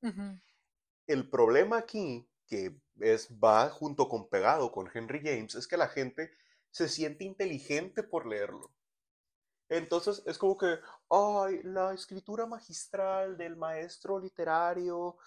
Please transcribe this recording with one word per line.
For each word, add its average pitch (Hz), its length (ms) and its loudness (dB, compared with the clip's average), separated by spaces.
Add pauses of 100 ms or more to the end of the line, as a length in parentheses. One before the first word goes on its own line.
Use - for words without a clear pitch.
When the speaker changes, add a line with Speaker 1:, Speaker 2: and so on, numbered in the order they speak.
Speaker 1:
Ujú. 202 380 -8 (640)
Speaker 2:
El 131 220 0
problema 139 500 6
aquí, 180 520 -6 (160)
que 95 340 -6 (200)
es, 110 280 4 (140)
va 110 260 8
junto 143 400 0
con 110 220 -6
pegado 117 420 4
con 95 220 -8
Henry 117 280 -8
James, 120 320 -4
es 123 120 -10
que 175 100 -2
la 170 120 2
gente 143 420 -6 (400)
se 165 180 -2
siente 151 360 -6
inteligente 185 800 -4
por 160 240 -4
leerlo. 101 460 -6 (960)
Entonces 170 580 -2
es 160 120 -4
como 196 200 2
que, 170 200 2 (300)
"Ay, 196 540 2
la 190 320 -2
escritura 202 520 -8
magistral 190 920 -4
del 165 180 -8
maestro 165 640 -6
literario 175 960 -2 (100)